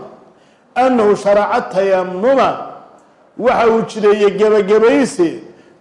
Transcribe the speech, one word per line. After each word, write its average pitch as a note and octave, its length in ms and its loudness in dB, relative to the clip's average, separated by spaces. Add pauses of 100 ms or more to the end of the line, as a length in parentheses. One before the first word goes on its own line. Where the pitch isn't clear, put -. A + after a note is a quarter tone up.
(760)
annahu A#3+ 400 2
sharaca G3+ 460 0 (120)
tayammuma, F#3+ 760 0 (880)
waxa A3+ 320 0
uu A3+ 120 0
jideeyey G#3 500 0
gebagabaysi, G#3+ 1120 0 (380)